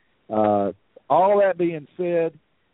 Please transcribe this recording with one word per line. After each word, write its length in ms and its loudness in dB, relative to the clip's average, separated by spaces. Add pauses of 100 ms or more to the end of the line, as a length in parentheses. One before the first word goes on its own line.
(300)
Uh, 420 0 (380)
all 300 4
that 180 2
being 380 -4
said, 420 -4 (360)